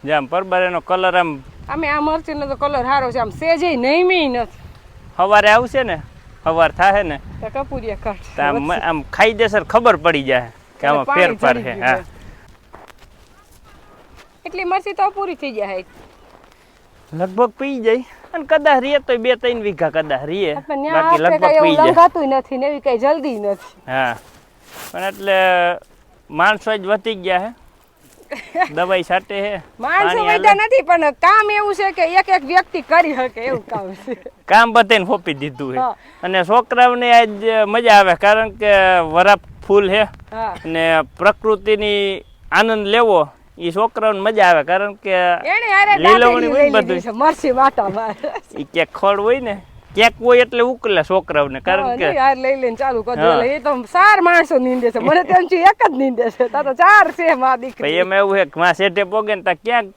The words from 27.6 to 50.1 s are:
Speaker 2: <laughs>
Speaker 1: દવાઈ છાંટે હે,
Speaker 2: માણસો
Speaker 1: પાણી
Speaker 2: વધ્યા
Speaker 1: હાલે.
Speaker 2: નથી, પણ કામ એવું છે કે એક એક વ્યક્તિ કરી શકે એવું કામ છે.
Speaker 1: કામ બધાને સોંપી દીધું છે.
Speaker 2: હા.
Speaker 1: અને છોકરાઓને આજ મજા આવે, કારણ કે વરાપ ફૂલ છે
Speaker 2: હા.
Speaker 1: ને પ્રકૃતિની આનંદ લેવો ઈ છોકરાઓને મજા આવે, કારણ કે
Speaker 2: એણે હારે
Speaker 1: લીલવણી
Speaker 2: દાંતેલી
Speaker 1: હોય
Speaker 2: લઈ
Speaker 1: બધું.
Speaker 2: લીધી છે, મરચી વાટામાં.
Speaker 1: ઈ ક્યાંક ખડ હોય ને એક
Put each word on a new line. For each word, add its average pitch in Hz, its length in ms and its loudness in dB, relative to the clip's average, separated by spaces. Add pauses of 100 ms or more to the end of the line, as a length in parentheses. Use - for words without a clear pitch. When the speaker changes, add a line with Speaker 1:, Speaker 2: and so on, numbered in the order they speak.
Speaker 2:
<laughs> 285 480 -8
Speaker 1:
દવાઈ 180 280 -2
છાંટે 190 300 -4
હે, 202 280 -8 (160)
Speaker 2:
માણસો 330 260 -2
Speaker 1:
પાણી 415 220 -2
Speaker 2:
વધ્યા 415 280 4
Speaker 1:
હાલે. 415 120 0
Speaker 2:
નથી, 508 200 2
પણ 320 340 2
કામ 415 300 4
એવું 415 240 -2
છે 392 180 -2
કે 349 120 -2 (160)
એક 381 80 -6
એક 359 160 0
વ્યક્તિ 359 380 -2
કરી 320 340 0
શકે 254 300 -6
એવું 254 240 -6
કામ 208 240 -8
છે. 233 220 -12 (300)
Speaker 1:
કામ 226 260 4
બધાને 214 340 2
સોંપી 180 280 -4
દીધું 135 380 -8
છે. 131 60 -6
Speaker 2:
હા. 233 160 -4 (280)
Speaker 1:
અને 185 220 -2
છોકરાઓને 240 720 2
આજ 220 340 2 (180)
મજા 220 320 4
આવે, 185 180 4
કારણ 214 440 2
કે 208 120 2 (420)
વરાપ 190 260 4 (240)
ફૂલ 202 240 2
છે 208 160 2 (260)
Speaker 2:
હા. 220 220 -8 (120)
Speaker 1:
ને 165 200 -2 (340)
પ્રકૃતિની 202 1040 0 (280)
આનંદ 214 360 0
લેવો 214 320 2 (400)
ઈ 170 140 -6
છોકરાઓને 214 480 -2
મજા 208 300 2
આવે, 160 140 4
કારણ 196 320 -2
કે 196 180 -6 (400)
Speaker 2:
એણે 453 180 -2
હારે 403 240 4
Speaker 1:
લીલવણી 240 240 4
Speaker 2:
દાંતેલી 240 280 2
Speaker 1:
હોય 262 140 2
Speaker 2:
લઈ 285 80 4
Speaker 1:
બધું. 214 180 0
Speaker 2:
લીધી 180 200 -6
છે, 226 40 -8
મરચી 277 440 0
વાટામાં. 226 580 -2 (440)
Speaker 1:
ઈ 143 60 -10
ક્યાંક 160 280 -4
ખડ 196 280 0
હોય 233 200 0
ને 226 140 -8 (480)
એક 226 200 4